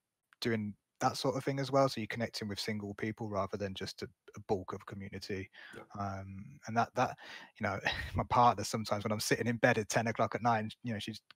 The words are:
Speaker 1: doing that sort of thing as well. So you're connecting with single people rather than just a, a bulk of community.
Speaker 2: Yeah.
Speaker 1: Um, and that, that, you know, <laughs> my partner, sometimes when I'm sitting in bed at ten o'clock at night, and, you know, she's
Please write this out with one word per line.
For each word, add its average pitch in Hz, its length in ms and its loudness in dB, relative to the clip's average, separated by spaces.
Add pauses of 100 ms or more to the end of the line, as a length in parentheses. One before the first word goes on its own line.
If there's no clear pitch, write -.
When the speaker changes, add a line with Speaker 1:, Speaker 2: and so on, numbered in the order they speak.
(400)
Speaker 1:
doing 110 340 0 (260)
that 127 160 2
sort 135 200 2
of 131 80 -2
thing 139 160 0
as 127 100 -2
well. 139 180 6
So 117 120 -2
you're 107 80 -2
connecting 113 400 -4
with 98 100 -4
single 104 360 -4
people 110 340 -4
rather 98 280 0
than 98 160 -4
just - 300 -6
a, 101 60 -6 (280)
a 110 120 -10
bulk 92 240 0
of 98 120 -8
community. 98 640 -8 (240)
Speaker 2:
Yeah. - 100 -14 (140)
Speaker 1:
Um, 98 680 -8
and 113 100 -2
that, 117 200 2
that, 123 200 0 (440)
you 110 40 0
know, 101 200 0
<laughs> - 320 -2
my 120 140 0
partner, 120 340 6
sometimes 107 400 -2
when 110 80 0
I'm 107 80 0
sitting - 260 2
in 120 120 2
bed 120 200 6
at 107 100 -2
ten 113 200 2
o'clock 110 260 0
at 101 80 -4
night, 117 160 4
and, 110 240 -4
you 120 100 -2
know, 101 60 -2
she's 107 220 -6 (160)